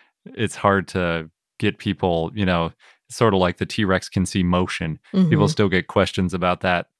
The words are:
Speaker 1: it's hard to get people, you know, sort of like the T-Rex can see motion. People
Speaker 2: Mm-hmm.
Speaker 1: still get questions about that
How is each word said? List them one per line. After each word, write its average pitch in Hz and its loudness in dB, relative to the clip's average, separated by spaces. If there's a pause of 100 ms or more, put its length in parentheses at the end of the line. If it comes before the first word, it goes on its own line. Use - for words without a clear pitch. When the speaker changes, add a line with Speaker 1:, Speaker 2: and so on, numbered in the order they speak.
(240)
Speaker 1:
it's 113 -6
hard 196 2
to 85 -2 (280)
get 107 -2
people, 85 -2
you 104 -2
know, 85 0 (380)
sort 110 2
of 95 4
like 90 0
the 92 -4
T-Rex 95 -2
can 95 0
see 95 -2
motion. 87 -2 (140)
People 190 4
Speaker 2:
Mm-hmm. 156 4
Speaker 1:
still 110 0
get 90 0
questions 92 0
about 90 -2
that 90 0 (120)